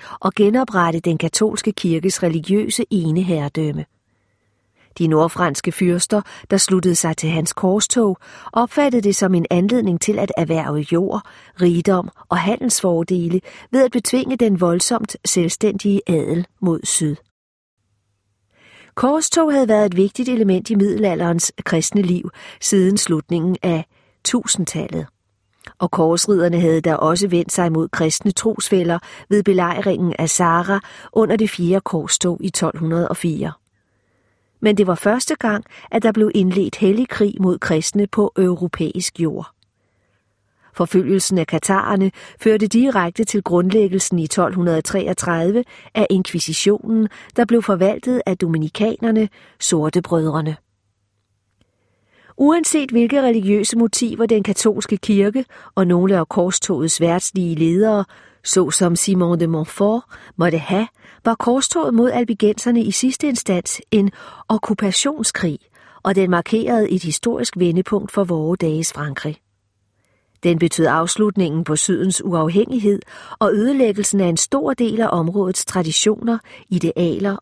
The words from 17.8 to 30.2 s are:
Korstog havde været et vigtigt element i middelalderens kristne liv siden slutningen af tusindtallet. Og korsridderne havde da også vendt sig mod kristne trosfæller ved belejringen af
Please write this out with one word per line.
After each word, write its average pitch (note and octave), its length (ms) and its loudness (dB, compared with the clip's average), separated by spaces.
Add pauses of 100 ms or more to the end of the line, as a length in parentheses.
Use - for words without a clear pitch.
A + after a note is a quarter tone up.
Korstog D#4 580 2
havde C4+ 160 2
været G#3+ 180 4
et F3+ 100 -2
vigtigt G3+ 320 0
element G3+ 420 2
i A3+ 40 0
middelalderens F3+ 800 0 (120)
kristne F#3 380 0
liv F3+ 280 -2 (300)
siden G3 380 2
slutningen E3+ 640 -2
af E3 220 -2 (400)
tusindtallet. D#3 840 -4 (720)
Og F3+ 120 -2
korsridderne F3 680 2
havde E3 200 2
da D#3+ 140 0
også F3 340 0
vendt F3 240 0
sig E3+ 200 0
mod D#3+ 160 0
kristne D#3+ 420 -2
trosfæller F3+ 680 0 (300)
ved G3+ 140 2
belejringen F3+ 760 0
af D#3+ 120 -2